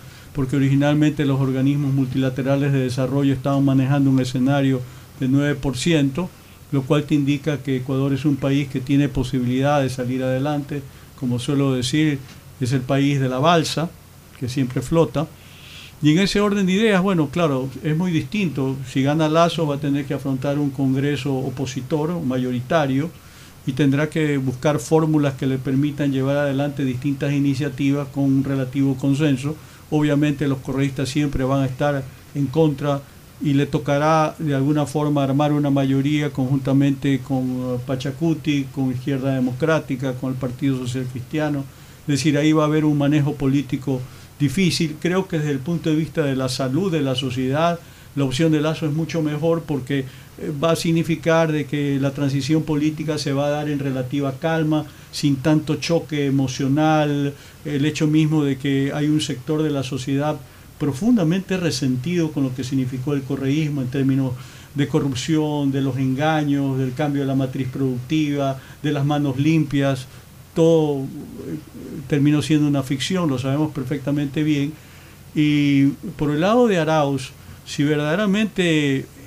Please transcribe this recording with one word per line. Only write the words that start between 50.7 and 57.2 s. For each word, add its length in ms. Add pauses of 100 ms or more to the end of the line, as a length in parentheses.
a 40
significar 760
de 140
que 340
la 120
transición 520
política 540
se 160
va 140
a 40
dar 180
en 100
relativa 600
calma, 460 (260)
sin 260
tanto 380
choque 500
emocional, 1080 (320)